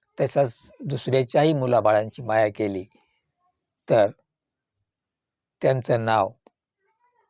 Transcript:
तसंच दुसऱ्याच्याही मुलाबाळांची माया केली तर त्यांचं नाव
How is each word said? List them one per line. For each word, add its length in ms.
तसंच 520
दुसऱ्याच्याही 680
मुलाबाळांची 680
माया 260
केली 360
तर 200
त्यांचं 420
नाव 260